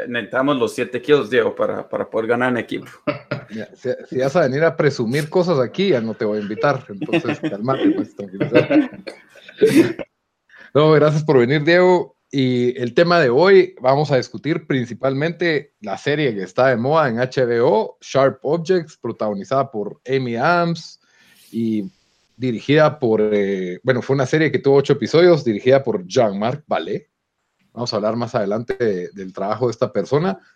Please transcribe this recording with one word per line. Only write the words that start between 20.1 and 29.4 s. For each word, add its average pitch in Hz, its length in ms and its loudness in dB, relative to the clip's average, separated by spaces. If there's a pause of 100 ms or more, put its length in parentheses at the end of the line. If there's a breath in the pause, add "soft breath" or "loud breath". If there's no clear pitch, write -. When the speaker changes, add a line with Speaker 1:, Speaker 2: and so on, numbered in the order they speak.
Speaker 2:
Adams 170 600 -2 (520 soft breath)
y 110 400 -2 (440)
dirigida 131 640 0
por, 110 220 2
eh, 98 600 0
bueno, 123 180 0
fue 131 140 -2
una 143 100 0
serie 156 260 0
que 127 100 -2
tuvo 139 160 4
ocho 139 180 2
episodios, 156 500 4
dirigida 127 400 2
por 104 220 -4
Jean-Marc 107 600 -2
Vallée. 95 440 -6 (640)
Vamos 117 180 -8
a 110 40 -4
hablar 107 200 -2
más 117 180 -6
adelante 110 480 -4
de, 92 280 -2
del 92 240 -16
trabajo 107 320 -4